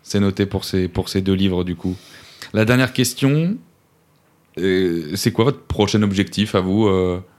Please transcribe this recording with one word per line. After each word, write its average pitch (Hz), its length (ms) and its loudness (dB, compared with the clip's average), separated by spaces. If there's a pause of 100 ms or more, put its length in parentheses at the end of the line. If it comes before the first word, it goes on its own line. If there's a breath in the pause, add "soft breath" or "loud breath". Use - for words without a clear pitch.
C'est - 160 -4
noté 101 260 0
pour 95 200 -4
ces, 92 240 -2
pour - 200 -4
ces 98 140 0
deux 95 120 2
livres, 92 280 2
du 90 140 -4
coup. 92 200 -4 (560 loud breath)
La 104 120 2
dernière 123 280 2
question, 151 640 0 (1040)
euh, 87 560 0
c'est 98 160 0
quoi 113 140 2
votre - 180 0
prochain 104 400 0
objectif 101 540 0
à 95 40 4
vous, 101 280 2
euh, 92 340 0 (160 soft breath)